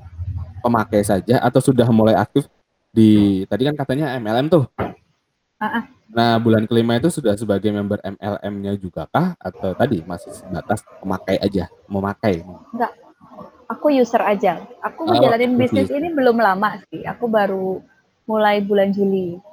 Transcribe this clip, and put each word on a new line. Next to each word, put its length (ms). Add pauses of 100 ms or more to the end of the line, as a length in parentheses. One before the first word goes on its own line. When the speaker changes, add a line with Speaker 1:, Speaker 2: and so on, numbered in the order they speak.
(640)
Speaker 1:
pemakai 400
saja, 400
atau 160
sudah 320
mulai 240
aktif 320 (480)
di, 560
tadi 160
kan 80
katanya 440
M 120
L 80
M 80
tuh? 180 (920)
Speaker 2:
Ah, 240
ah. 20 (260)
Speaker 1:
Nah, 320
bulan 240
kelima 320
itu 80
sudah 320
sebagai 320
member 320
M 160
L 240
M-nya 320
juga 360
kah? 280
Atau 400
tadi 240
masih 320
sebatas 480 (160)
pemakai 400
aja, 320 (160)
memakai? 560 (320)
Speaker 2:
Enggak, 180 (760)
aku 240
user 320
aja. 400 (160)
Aku 240
Speaker 1:
Oh, 80
Speaker 2:
ngejalanin 400
Speaker 1:
aku 80
Speaker 2:
bisnis 240
Speaker 1:
user. 160
Speaker 2:
ini 80
belum 320
lama 480
sih. 160
Aku 240
baru 480 (480)
mulai 360
bulan 280
Juli 480 (140)